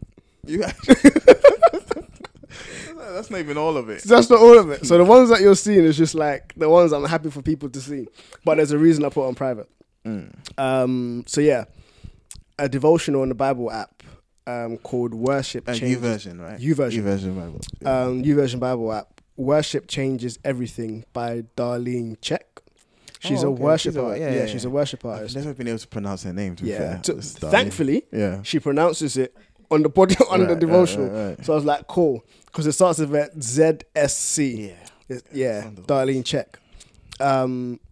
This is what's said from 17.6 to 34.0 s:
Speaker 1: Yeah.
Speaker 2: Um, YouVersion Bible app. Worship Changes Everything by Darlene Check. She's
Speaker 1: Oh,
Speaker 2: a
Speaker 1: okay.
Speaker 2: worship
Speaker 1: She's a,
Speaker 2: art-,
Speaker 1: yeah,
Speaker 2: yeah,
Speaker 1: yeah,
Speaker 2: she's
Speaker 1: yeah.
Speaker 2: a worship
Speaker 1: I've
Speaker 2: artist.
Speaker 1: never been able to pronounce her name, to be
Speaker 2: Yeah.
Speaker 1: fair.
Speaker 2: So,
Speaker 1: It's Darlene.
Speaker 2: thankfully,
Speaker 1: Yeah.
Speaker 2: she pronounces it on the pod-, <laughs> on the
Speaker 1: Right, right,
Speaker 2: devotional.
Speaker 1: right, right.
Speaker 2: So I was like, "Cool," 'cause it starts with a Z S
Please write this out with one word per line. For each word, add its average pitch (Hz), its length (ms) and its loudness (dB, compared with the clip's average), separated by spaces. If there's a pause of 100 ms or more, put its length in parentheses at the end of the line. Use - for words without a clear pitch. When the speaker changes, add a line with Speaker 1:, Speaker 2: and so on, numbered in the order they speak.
Speaker 1:
Yeah. 131 240 -2
Speaker 2:
Um, 127 180 -4
YouVersion 139 380 0
Bible 120 320 -4
app. - 280 -12 (160)
Worship 143 520 -2
Changes 127 560 -6
Everything 117 680 -8
by 117 300 -8 (140)
Darlene 120 640 -6
Check. - 400 -10 (600)
She's 127 240 -4
Speaker 1:
Oh, 143 40 -2
Speaker 2:
a 139 40 -2
Speaker 1:
okay. 123 100 -8
Speaker 2:
worship 160 300 0
Speaker 1:
She's 156 40 -10
a, 127 80 -4
Speaker 2:
art-, 113 140 -6
Speaker 1:
yeah, 151 120 -6
Speaker 2:
yeah, 127 100 -4
Speaker 1:
yeah, 110 60 -4
Speaker 2:
she's 104 180 -8
Speaker 1:
yeah. 127 40 -8
Speaker 2:
a 123 40 -8
worship 139 320 -6
Speaker 1:
I've 120 80 -10
Speaker 2:
artist. 107 240 -12
Speaker 1:
never 143 180 -10
been 123 140 -10
able 113 100 -6
to - 100 -18
pronounce 101 360 -10
her 95 80 -10
name, 92 240 -8
to - 80 -12
be 107 60 -6
Speaker 2:
Yeah. - 80 -8
Speaker 1:
fair. 85 260 -8
Speaker 2:
So, 170 140 -4
Speaker 1:
It's - 160 -14
Darlene. - 160 -10
Speaker 2:
thankfully, 175 520 -2 (100)
Speaker 1:
Yeah. 98 300 -6
Speaker 2:
she 156 180 -6
pronounces 151 560 -2
it 131 180 -4 (360)
on 156 120 4
the 156 80 0
pod-, 190 320 4
<laughs> - 80 2
on 185 100 2
the 185 60 2
Speaker 1:
Right, 175 60 0
right, 165 80 0
Speaker 2:
devotional. 165 480 2
Speaker 1:
right, 104 300 -8
right. - 60 -20
Speaker 2:
So 165 80 -2
I 151 40 2
was 147 80 -2
like, 147 240 -2
"Cool," 151 360 -2 (280)
'cause 151 140 -4
it 151 60 2
starts 175 280 2
with 147 140 -2
a 147 160 -2 (100)
Z 151 380 2 (160)
S 143 220 0